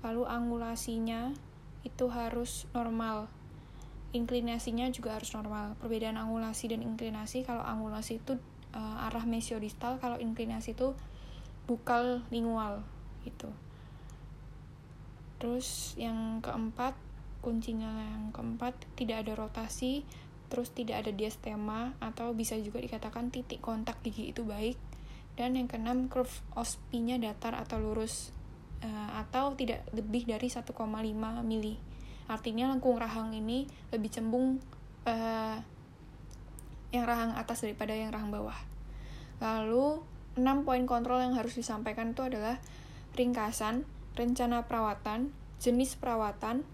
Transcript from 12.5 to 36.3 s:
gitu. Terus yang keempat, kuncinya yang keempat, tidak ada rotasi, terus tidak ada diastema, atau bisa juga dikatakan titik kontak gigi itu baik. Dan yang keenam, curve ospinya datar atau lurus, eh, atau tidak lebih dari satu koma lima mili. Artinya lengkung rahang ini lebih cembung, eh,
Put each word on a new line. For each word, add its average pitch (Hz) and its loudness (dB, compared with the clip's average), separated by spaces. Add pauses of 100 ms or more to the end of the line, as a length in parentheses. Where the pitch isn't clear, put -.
gitu. - -8 (1800)
Terus - 0
yang 226 0
keempat, 226 0 (480)
kuncinya 226 2
yang 220 -4
keempat, 233 -2 (220)
tidak 220 0
ada 214 0
rotasi, 226 0 (460)
terus 247 0
tidak 214 0
ada 214 0
diastema, 214 -2
atau 233 -2
bisa 220 2
juga 208 -2
dikatakan 233 -4
titik 254 -4
kontak 226 -2
gigi 214 -4
itu 240 -4
baik. 214 0 (560)
Dan 254 2
yang 254 2
keenam, 247 2
curve - 2 (160)
ospinya 233 0
datar 226 0
atau 220 -2
lurus, 220 0 (480)
eh, 214 -2
atau 262 2
tidak 233 0
lebih 220 2
dari 233 2
satu 233 -4
koma 214 0
lima 220 0
mili. 220 2 (480)
Artinya 233 2
lengkung 254 8
rahang 220 0
ini 240 2 (240)
lebih 214 2
cembung, 247 6 (480)
eh, 226 2 (1300)